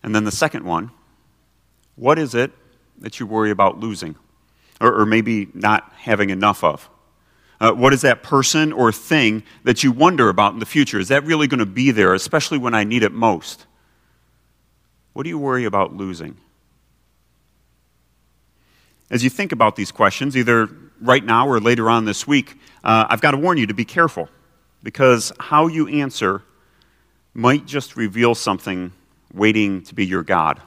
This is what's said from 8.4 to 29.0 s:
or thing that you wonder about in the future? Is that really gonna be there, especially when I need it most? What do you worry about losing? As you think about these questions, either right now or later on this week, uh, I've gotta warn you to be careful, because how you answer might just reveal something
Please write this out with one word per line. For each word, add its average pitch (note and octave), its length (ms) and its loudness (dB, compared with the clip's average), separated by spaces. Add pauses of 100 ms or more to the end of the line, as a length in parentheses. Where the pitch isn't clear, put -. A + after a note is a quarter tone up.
or A2+ 180 2
thing A2 500 0 (220)
that A#2 180 0
you C#3 80 2
wonder C3+ 380 2
about G2+ 240 2
in A2 80 -12
the A2 60 -6
future? B2 340 -2
Is F#2 80 -4
that C#3 160 2
really D3+ 240 0
gonna A#2+ 180 0
be B2 260 0
there, G2 220 4
especially D3 440 -2
when B2 160 -2
I G#2+ 100 0
need A2+ 180 0
it G2 120 0
most? G#2+ 520 -2 (1500)
What C3+ 100 -10
do E3 60 -8
you D#3+ 100 -8
worry B2+ 240 -2
about G2 320 -2
losing? F2 400 -10 (2750)
As A#2+ 140 -2
you C3 60 2
think F#3+ 240 -6
about A2 240 2
these - 120 -6
questions, C3 460 -2
either A#2 320 2 (320)
right B2 240 2
now A#2+ 240 2
or A#2 140 0
later A#2 280 2
on A#2 140 2
this G#2 240 -6
week, C#3+ 320 -2 (240)
uh, A2+ 240 4
I've A2+ 140 0
gotta C#3+ 160 2
warn E3 200 0
you A2+ 100 0
to G#2+ 60 -6
be G#2+ 120 -4
careful, E3 420 -2 (560)
because A#2+ 560 2
how D3+ 280 2
you D#3+ 200 -2
answer A2+ 560 -4 (880)
might B2+ 320 0
just C#3 300 -10
reveal A#2 400 0
something F#2 560 -6 (420)